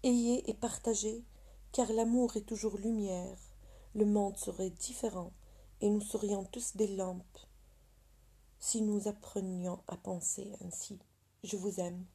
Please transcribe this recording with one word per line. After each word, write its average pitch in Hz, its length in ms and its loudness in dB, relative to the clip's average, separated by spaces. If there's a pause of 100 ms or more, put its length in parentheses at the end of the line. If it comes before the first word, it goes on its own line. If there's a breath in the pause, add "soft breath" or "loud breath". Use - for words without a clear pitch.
Ayez 240 480 4
et 214 40 -2
partagez, 220 680 -2 (460 soft breath)
car 233 220 4
l'amour 233 440 4
est 208 100 -2
toujours 208 320 -2
lumière. 190 600 -2 (560 soft breath)
Le 214 100 6
monde 202 320 4
serait 190 340 -4
différent 185 640 -6 (480 soft breath)
et 208 80 4
nous 208 120 4
serions 202 440 0
tous - 320 -8
des 196 200 2
lampes 185 420 -6 (1200)
si - 220 0
nous 208 280 2
apprenions 185 800 -4
à 180 80 -8
penser 196 560 -4 (120)
ainsi. 180 340 -10 (460)
Je 202 120 -4
vous 190 240 -2
aime. 180 240 -4 (100)